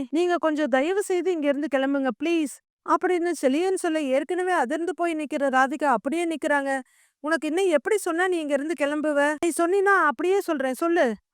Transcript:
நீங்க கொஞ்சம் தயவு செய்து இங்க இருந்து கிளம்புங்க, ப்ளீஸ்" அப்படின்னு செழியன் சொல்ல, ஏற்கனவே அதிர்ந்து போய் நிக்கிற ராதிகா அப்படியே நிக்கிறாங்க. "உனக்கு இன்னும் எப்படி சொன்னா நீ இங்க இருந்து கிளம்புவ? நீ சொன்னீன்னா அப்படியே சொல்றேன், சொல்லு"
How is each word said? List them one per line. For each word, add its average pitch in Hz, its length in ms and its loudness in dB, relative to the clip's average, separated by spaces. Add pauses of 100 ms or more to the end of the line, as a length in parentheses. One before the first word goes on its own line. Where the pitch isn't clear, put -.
(120)
நீங்க 349 260 2
கொஞ்சம் 302 380 0
தயவு 359 280 0
செய்து 359 280 0
இங்க 302 160 -2
இருந்து 285 240 0
கிளம்புங்க, 269 460 0
ப்ளீஸ்" 320 380 -2 (300)
அப்படின்னு 349 480 0
செழியன் 320 480 0
சொல்ல, 320 160 0 (120)
ஏற்கனவே 349 440 0
அதிர்ந்து 320 420 -2
போய் 339 200 -2
நிக்கிற 294 340 -2
ராதிகா 269 400 2
அப்படியே 269 360 0
நிக்கிறாங்க. 285 460 -2 (520)
"உனக்கு 302 240 -2
இன்னும் 359 220 0
எப்படி 339 280 2
சொன்னா 349 300 -2
நீ 359 100 0
இங்க 294 160 -2
இருந்து 285 220 -2
கிளம்புவ? 294 440 0 (200)
நீ 339 120 0
சொன்னீன்னா 381 420 2 (120)
அப்படியே 349 360 0
சொல்றேன், 269 320 -2
சொல்லு" 339 320 2 (280)